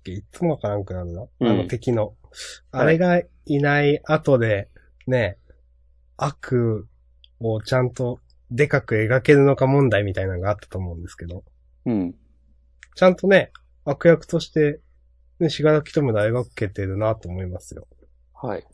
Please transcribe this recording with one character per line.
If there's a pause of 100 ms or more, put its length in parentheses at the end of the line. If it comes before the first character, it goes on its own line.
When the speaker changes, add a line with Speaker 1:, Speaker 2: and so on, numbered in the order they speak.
Speaker 1:
け？
い
つ
も
わ
か
ら
ん
く
な
る
な。 (120)
Speaker 2:
う
ん。
Speaker 1:
あ
の
敵
の。 (560)
Speaker 2:
は
い。
Speaker 1:
あ
れ
が (240)
い
な
い
後
で、 (380)
ね、 (800)
悪 (520)
を
ち
ゃ
ん
と (320)
で
か
く
描
け
る
の
か
問
題
み
た
い
な
の
が
あ
っ
た
と
思
う
ん
で
す
け
ど。 (400)
Speaker 2:
う
ん。 (800)
Speaker 1:
ち
ゃ
ん
と
ね、 (340)
悪
役
と
し
て、 (580)
ね、
死
柄
木
弔
描 (100)
け
て
る
な
と
思
い
ま
す
よ。 (460)
Speaker 2:
は
い。